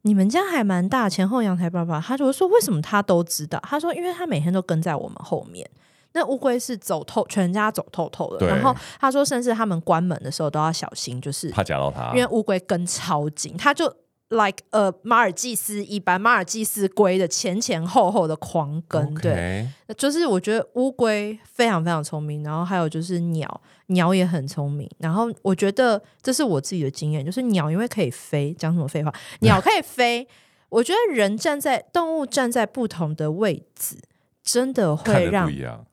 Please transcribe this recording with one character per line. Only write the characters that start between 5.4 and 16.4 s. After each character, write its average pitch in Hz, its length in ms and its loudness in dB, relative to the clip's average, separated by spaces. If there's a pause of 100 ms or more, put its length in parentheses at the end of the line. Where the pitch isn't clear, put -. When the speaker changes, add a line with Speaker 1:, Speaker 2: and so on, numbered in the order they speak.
Speaker 1:
面。” - 160 -14 (460)
那 330 140 0
乌 269 120 0
龟 247 220 0
是 240 160 -6
走 175 300 -4
透， - 240 -2
全 180 240 2
家 214 180 0
走 - 220 -6
透 - 160 -4
透 - 240 -6
的。 92 60 -10
Speaker 2:
对。 87 100 4
Speaker 1:
然 202 120 4
后 247 140 4 (240)
他 269 100 4
说， 277 140 2
甚 269 180 0
至 240 120 2
他 220 120 0
们 175 140 0
关 165 240 2
门 180 180 -2
的 - 80 -8
时 - 140 -4
候 151 60 0
都 151 100 -2
要 156 100 2
小 - 240 -6
心， 123 280 -8
就 143 100 -8
是 160 200 -6
Speaker 2:
怕 107 120 0
夹 78 140 -2
到 69 120 0
它。 62 240 -6
Speaker 1:
因 247 80 4
为 247 80 2
乌 220 140 0
龟 190 160 0
跟 175 260 -2
超 151 440 -2
紧， - 280 -10
它 285 160 2
就 311 140 0 (420)
like， 208 420 0
呃， 202 200 4 (120)
马 226 140 4
尔 226 140 4
济 240 220 -6
斯 208 320 -6
一 202 140 -6
般， 185 200 2
马 220 120 4
尔 214 120 2